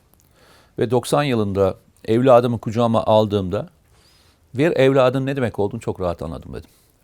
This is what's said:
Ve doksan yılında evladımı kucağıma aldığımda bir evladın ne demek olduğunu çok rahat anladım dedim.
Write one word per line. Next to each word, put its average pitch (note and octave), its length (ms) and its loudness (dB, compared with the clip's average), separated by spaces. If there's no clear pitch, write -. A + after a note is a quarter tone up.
Ve A#2 120 -2
doksan B2+ 320 0
yılında G2+ 520 0
evladımı A#2+ 540 4
kucağıma A2+ 460 -2
aldığımda G#2 640 0
bir C#3+ 220 0
evladın C3+ 500 2
ne C#3 100 -6
demek A#2+ 220 -4
olduğunu G#2 220 -4
çok - 200 -8
rahat F2 220 -4
anladım D2+ 320 -12
dedim. - 160 -14